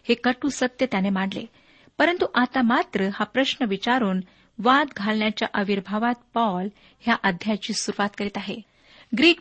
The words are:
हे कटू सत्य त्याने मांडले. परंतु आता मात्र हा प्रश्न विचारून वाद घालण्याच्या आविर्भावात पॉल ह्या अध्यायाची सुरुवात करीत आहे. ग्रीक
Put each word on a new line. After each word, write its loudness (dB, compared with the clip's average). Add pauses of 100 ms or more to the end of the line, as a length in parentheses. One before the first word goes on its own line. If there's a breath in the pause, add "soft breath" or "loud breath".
हे 6
कटू -2
सत्य -2
त्याने 0
मांडले. -4 (520 soft breath)
परंतु 2 (100)
आता 2
मात्र 2
हा -2
प्रश्न -2
विचारून 0 (400 soft breath)
वाद 4 (100)
घालण्याच्या -2
आविर्भावात -2 (200)
पॉल 0 (320 soft breath)
ह्या 2
अध्यायाची -2
सुरुवात -2
करीत -6
आहे. -8 (560 soft breath)
ग्रीक 4